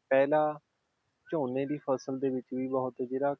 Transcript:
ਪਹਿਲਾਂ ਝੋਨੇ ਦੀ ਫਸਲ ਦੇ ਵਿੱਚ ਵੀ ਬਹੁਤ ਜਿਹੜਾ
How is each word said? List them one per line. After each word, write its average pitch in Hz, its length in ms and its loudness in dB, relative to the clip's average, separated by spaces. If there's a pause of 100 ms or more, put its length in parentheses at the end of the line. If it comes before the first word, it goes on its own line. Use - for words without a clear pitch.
ਪਹਿਲਾਂ 147 440 4 (760)
ਝੋਨੇ 135 380 -2
ਦੀ 147 120 -4 (120)
ਫਸਲ 131 300 -2
ਦੇ 135 100 0
ਵਿੱਚ 127 240 -4
ਵੀ 131 140 -2
ਬਹੁਤ 131 340 -2
ਜਿਹੜਾ 135 380 -2